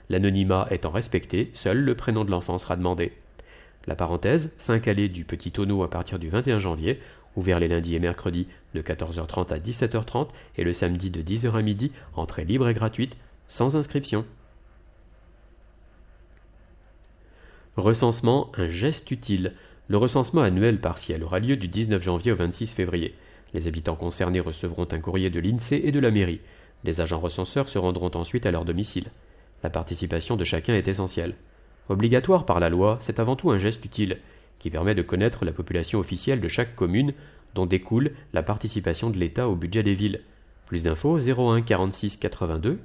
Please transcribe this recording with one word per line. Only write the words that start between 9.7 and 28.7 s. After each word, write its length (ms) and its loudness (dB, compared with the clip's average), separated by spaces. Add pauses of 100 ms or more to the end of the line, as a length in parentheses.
heures 120 -2
trente 260 -2 (240)
et 80 -2
le 80 2
samedi 380 0
de 100 -6
dix 240 -2
heures 120 0
à 60 2
midi, 300 0 (220)
entrée 320 -4
libre 220 2
et 60 2
gratuite, 420 -2 (300)
sans 300 0
inscription. 480 -2 (3500)
Recensement, 800 4
un 140 0
geste 400 -2
utile. 440 -2 (340)
Le 100 2
recensement 420 2
annuel 400 4
partiel 420 -4
aura 180 -2
lieu 180 2
du 100 -4
dix-neuf 340 0
janvier 300 2
au 40 2
vingt-six 360 -2
février. 420 -2 (380)
Les 160 -2
habitants 280 -2
concernés 440 0
recevront 500 -4
un 80 -4
courrier 300 0
de 120 -2
l'insee 440 0
et 80 2
de 80 2
la 100 4
mairie. 300 2 (440)
Les 160 -2
agents 200 -2
recenseurs 480 -2
se 100 -2
rendront 360 0
ensuite 320 -2
à 40 4
leur 140 0
domicile. 460 -4 (520)